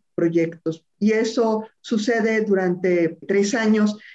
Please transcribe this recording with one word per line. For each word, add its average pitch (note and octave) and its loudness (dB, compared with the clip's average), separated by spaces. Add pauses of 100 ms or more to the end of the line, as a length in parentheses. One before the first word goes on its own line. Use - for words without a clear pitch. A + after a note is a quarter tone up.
(140)
proyectos. E3 -2 (140)
Y G#3+ 2
eso A3 -2 (120)
sucede A3 -2
durante F3+ 0 (100)
tres G3+ 0
años G#3+ 2 (180)